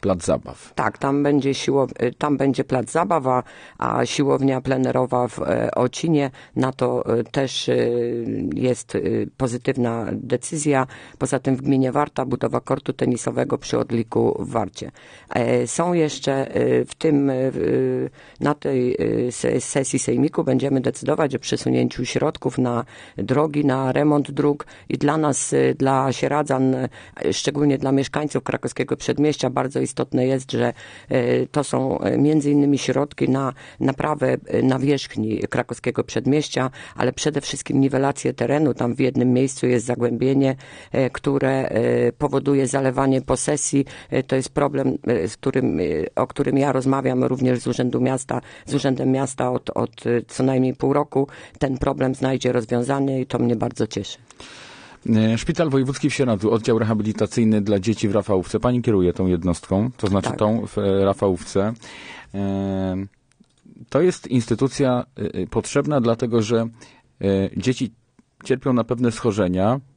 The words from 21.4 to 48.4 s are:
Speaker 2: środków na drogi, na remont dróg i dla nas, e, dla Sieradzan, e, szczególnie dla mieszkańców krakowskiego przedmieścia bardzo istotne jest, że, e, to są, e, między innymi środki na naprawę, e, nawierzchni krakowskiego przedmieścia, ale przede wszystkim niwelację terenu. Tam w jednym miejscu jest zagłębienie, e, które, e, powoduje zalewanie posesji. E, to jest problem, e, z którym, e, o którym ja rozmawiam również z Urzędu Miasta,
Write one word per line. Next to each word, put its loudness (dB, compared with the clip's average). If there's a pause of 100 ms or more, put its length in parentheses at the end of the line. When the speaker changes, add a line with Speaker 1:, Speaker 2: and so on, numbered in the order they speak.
Speaker 2:
środków -2
na 0 (320)
drogi, 0
na 2
remont 2
dróg 0 (240)
i -2
dla 2
nas, 0
e, 4
dla 2
Sieradzan, 0
e, -4 (420)
szczególnie 0
dla 0
mieszkańców 0
krakowskiego -4
przedmieścia 0
bardzo -2
istotne -2
jest, -2
że, 0 (360)
e, 2
to -2
są, -2
e, 0
między 4
innymi 4
środki -2
na 0 (260)
naprawę, 0 (100)
e, 0
nawierzchni 0 (100)
krakowskiego -4
przedmieścia, 0 (260)
ale 0
przede -2
wszystkim -2
niwelację 0
terenu. 0
Tam -2
w -18
jednym 2
miejscu 0
jest 2
zagłębienie, 2 (360)
e, 2
które, 0
e, 2
powoduje 0
zalewanie 2
posesji. 0 (240)
E, 0
to -2
jest -2
problem, 0 (100)
e, 0
z -8
którym, 0
e, 2 (320)
o 0
którym -2
ja 2
rozmawiam 0
również 0
z -6
Urzędu 0
Miasta, -2 (240)